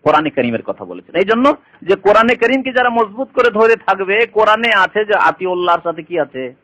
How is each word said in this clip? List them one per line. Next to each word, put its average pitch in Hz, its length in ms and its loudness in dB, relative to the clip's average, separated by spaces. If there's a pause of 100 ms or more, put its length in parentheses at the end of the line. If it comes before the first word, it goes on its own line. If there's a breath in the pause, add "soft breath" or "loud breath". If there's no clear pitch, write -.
কোরআনে 151 260 0
কারীমের 120 320 -4
কথা - 240 -10
বলেছেন। 90 300 -16
এই 180 80 0
জন্য 233 320 0 (260 soft breath)
যে 185 140 0
কোরআনে 214 400 4
কারীমকে 262 360 -2
যারা 247 180 0
মজবুত 233 440 -4
করে 233 180 2
ধরে 226 240 4
থাকবে, 196 500 -2
কোরআনে 214 500 0
আছে 202 300 0
যে 208 80 -2
আতিউল্লাহর 175 720 0
সাথে 165 200 -6
কি 170 160 -6
আছে? 131 440 -8